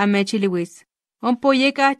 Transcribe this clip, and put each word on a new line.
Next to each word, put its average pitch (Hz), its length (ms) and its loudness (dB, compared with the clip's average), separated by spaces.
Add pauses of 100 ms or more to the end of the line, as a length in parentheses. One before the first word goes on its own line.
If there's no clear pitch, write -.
amechilhuis." 196 840 -2 (380)
Ompa 247 260 0
oyekaj 269 520 2